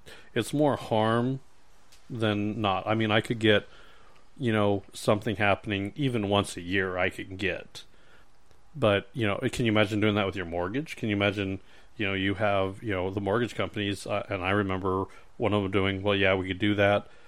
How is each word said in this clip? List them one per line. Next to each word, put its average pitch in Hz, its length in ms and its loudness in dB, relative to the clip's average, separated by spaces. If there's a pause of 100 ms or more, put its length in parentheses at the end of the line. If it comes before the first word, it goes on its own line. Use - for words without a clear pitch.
(340)
it's 120 200 -2
more 143 220 2
harm 117 640 2 (680)
than 107 520 -2
not. 98 260 0
I 110 80 2
mean, 110 160 2
I 107 100 4
could 120 180 -2
get, 107 280 6 (720)
you 120 140 0
know, 101 300 2 (100)
something 107 440 0
happening 101 600 0
even 120 320 -2
once 101 280 2
a - 60 -10
year 92 360 -2
I 92 120 2
can 98 260 -12
get. 92 460 -6 (920)
But, 104 360 4
you 113 140 -2
know, 101 120 0 (140)
can 131 140 -2
you 110 60 2
imagine 107 280 2
doing 104 140 2
that 101 120 2
with 95 100 -4
your 90 100 -6
mortgage? 90 500 -6
Can 117 120 -4
you 104 80 2
imagine, 98 440 0 (360)
you 107 100 -2
know, 98 80 -2
you 95 200 0
have, 98 480 0
you 110 100 -4
know, 92 180 -2
the 98 100 -4
mortgage 104 340 0
companies, 101 520 -4
uh, 101 220 -4
and 98 140 -4
I 92 80 0
remember 95 560 0 (300)
one 110 160 0
of 104 100 2
them 95 100 -2
doing, 98 300 0
"Well, 101 120 2
yeah, 98 200 4
we 92 140 -2
could 92 100 -4
do 104 180 2
that. 101 320 4 (200)